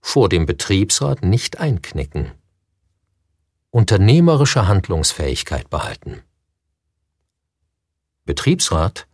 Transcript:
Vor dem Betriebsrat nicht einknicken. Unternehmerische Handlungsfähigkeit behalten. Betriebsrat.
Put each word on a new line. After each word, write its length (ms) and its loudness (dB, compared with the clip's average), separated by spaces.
Vor 280 0
dem 180 0
Betriebsrat 760 -2
nicht 360 -2
einknicken. 720 -6
Unternehmerische 960 4
Handlungsfähigkeit 1000 -2
behalten. 540 -10
Betriebsrat. 880 -2